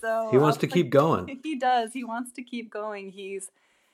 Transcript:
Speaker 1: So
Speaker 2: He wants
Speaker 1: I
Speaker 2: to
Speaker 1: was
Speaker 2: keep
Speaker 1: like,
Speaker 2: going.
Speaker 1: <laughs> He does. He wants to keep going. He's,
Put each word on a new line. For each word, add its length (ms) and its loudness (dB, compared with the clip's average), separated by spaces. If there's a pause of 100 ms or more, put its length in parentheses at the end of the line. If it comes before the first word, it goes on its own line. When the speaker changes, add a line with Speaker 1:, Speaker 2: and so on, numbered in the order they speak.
Speaker 1:
So 300 -2
Speaker 2:
He 80 8
wants 180 6
Speaker 1:
I 40 -12
Speaker 2:
to 40 0
Speaker 1:
was 80 -2
Speaker 2:
keep 140 4
Speaker 1:
like, 40 -10
Speaker 2:
going. 480 2
Speaker 1:
<laughs> 40 -18
He 120 -6
does. 380 0
He 100 -8
wants 280 -8
to 100 -16
keep 300 -10
going. 400 -10
He's, 400 -12 (420)